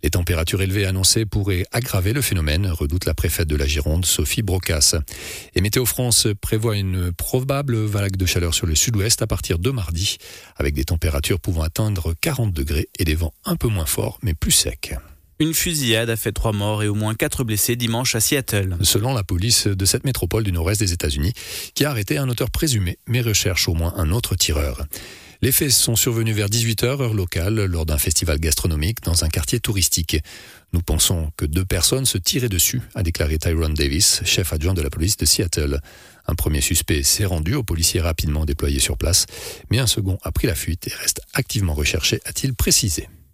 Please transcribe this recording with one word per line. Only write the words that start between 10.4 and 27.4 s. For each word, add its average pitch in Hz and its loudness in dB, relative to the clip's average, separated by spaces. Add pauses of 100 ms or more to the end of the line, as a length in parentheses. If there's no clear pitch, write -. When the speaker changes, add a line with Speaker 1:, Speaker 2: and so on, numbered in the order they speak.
Speaker 1:
avec 71 0
des 71 0
températures 80 0
pouvant 82 -2
atteindre 90 0
quarante 117 0
degrés 73 -2 (100)
et - 2
des 78 2
vents 82 -2 (100)
un 175 0
peu 127 0
moins 95 0
forts, - -4
mais 95 0
plus - 0
secs. - -2 (460)
Speaker 2:
Une 156 0
fusillade 120 0
a 113 0
fait 110 -2
trois - 0
morts 104 0
et 104 0
au 104 0
moins 107 0
quatre 147 -2
blessés 110 0
dimanche 120 0
à 110 2
Seattle. 101 0
Speaker 1:
Selon 107 2
la 107 0
police 98 2
de 98 0
cette 117 2
métropole 113 0
du 101 0
nord-est 87 0
des 92 0
États-Unis, 76 0 (440)
qui 135 2
a 151 0
arrêté 127 -2
un 135 0
auteur 123 -2
présumé, 107 0
mais 120 0
recherche 104 0
au 90 0
moins 82 0
un 78 2
autre - 0
tireur. 73 0 (560)
Les 131 4
faits 147 2
sont 120 2
survenus 113 2
vers 104 0
dix-huit 113 0
heures, 135 0
heure 113 0
locale, 98 0